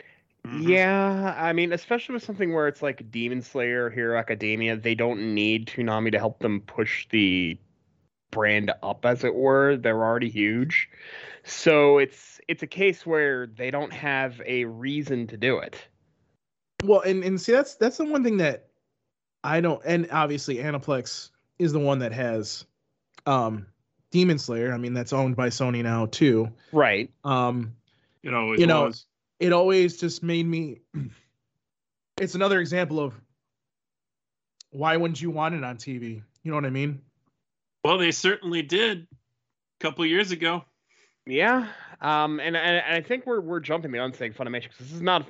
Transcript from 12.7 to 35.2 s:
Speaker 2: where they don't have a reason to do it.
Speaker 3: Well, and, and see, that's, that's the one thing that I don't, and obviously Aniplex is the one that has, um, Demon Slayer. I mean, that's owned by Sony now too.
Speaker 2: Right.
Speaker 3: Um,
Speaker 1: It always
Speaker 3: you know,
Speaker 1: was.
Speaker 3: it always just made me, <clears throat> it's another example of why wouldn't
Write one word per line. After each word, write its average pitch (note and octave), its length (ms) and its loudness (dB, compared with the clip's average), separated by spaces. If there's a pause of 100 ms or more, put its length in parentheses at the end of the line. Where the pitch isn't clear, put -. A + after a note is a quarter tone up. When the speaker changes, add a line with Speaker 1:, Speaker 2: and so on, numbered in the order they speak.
Speaker 2:
where C#3+ 420 0
they B2+ 220 -8
don't C#3+ 220 -4
have C3+ 540 -4
a B2 200 -2
reason B2+ 640 -4
to A#2 100 -14
do A#2+ 200 2
it. - 200 -10 (1040)
Speaker 3:
Well, G3 180 6
and, F#3+ 220 0
and F#3 160 -2
see, A3+ 120 -4
that's, C#4 240 2
that's A3+ 220 0
the D#4+ 80 -2
one D4+ 180 0
thing A3 140 2
that D3+ 320 -2 (720)
I D#3 160 0
don't, E3+ 240 0
and E3+ 260 0
obviously D3 480 -2
Aniplex C#3 720 -6 (280)
is E3 140 0
the D#3 60 2
one C#3 200 2
that A#2 140 -4
has, A#2 520 -6 (600)
um, A2+ 420 0 (440)
Demon F3 280 4
Slayer. A#2+ 340 -4
I A#2+ 40 -4
mean, A#2+ 160 -6
that's B2 200 -4
owned C3 220 2
by B2 140 0
Sony A#2+ 340 -2
now A#2 220 0
too. A2+ 440 4 (220)
Speaker 2:
Right. B2 400 4 (140)
Speaker 3:
Um, B2 500 -2 (480)
Speaker 1:
It C#3+ 100 -6
always A2+ 260 0
Speaker 3:
you E3+ 80 6
know, D#3 180 4
Speaker 1:
was. A#2 200 -6 (340)
Speaker 3:
it F3 140 2
always F3+ 460 4
just E3+ 240 -4
made E3+ 220 0
me, D#3+ 360 -4 (120)
<clears throat> - 1200 -18
it's F#3 180 -4
another G3 240 4
example D#3+ 400 -2
of C3+ 140 -4 (1600)
why D#3 260 0
wouldn't E3+ 240 -2